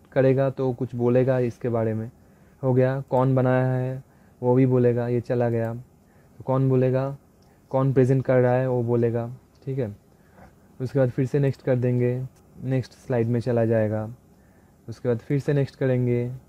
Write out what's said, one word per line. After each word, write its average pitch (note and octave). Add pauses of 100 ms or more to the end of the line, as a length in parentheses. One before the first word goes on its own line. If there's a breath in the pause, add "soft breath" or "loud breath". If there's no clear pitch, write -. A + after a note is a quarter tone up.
(120)
करेगा C3+
तो C3
कुछ B2
बोलेगा B2
इसके A#2+
बारे A2+
में। A2 (540 soft breath)
हो C3
गया, C3
कौन C3
बनाया B2+
है B2+ (380 soft breath)
वो B2
भी C3
बोलेगा, A#2+
"ये B2
चला A#2+
गया।" A2+
तो -
कौन C3
बोलेगा, C3 (540 soft breath)
कौन C3+
present C3
कर B2+
रहा B2
है C3
वो B2
बोलेगा, A#2 (380)
ठीक C3+
है। G#2 (840 soft breath)
उसके C3
बाद B2+
फिर C3+
से C#3+
next C3+
कर C3
देंगे, B2 (420)
Next C3
slide A#2+
में A#2+
चला A#2
जाएगा। G#2+ (800 soft breath)
उसके A#2
बाद A#2
फिर C#3+
से D3
next C#3
करेंगे, B2 (180)